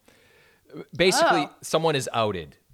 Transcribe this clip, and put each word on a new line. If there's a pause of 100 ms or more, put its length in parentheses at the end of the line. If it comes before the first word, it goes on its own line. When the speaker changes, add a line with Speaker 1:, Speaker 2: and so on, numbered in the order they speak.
(960)
Speaker 1:
basically
Speaker 2:
Oh.
Speaker 1:
someone
is
outed. (160)